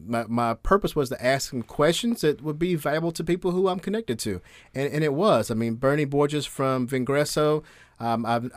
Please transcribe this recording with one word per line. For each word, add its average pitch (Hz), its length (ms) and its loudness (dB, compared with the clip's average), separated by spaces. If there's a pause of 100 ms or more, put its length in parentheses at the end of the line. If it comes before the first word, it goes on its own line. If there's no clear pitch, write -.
My, 117 220 -2
my 117 280 0
purpose - 400 0
was 139 140 0
to 123 160 -4
ask 131 260 0
them 127 100 -4
questions 170 600 0
that 139 200 2
would 151 180 -6
be 180 160 0
valuable 160 380 -2
to 170 100 -6
people 180 280 0
who 185 160 2
I'm 185 120 0
connected 202 400 -4
to. 92 220 -4 (320)
And, 135 180 -2
and 151 120 0
it 143 100 0
was. 143 380 4
I - 20 -2
mean, 113 220 0
Bernie 139 300 2
Borges 143 400 0
from 131 420 -2
Vingresso, 147 760 0 (360)
um, 117 260 0
I've, 117 320 0